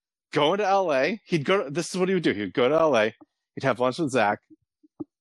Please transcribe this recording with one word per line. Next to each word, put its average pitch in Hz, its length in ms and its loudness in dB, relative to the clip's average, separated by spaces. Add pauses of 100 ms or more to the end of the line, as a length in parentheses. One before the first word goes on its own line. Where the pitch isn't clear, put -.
(340)
going 151 240 2
to 196 100 -2
L 190 260 0
A. 151 320 -2
He'd 156 200 -2
go. 185 240 0
This 160 240 -6
is 190 40 -6
what 180 120 0
he 196 40 0
would 180 100 -2
do. 139 100 2
He'd 101 200 -6
go 123 140 2
to 147 80 2
L 160 220 2
A. 110 180 2 (400)
He'd 123 80 -10
have 123 160 0
lunch 127 200 -2
with 151 120 -2
Zach. 110 280 2 (800)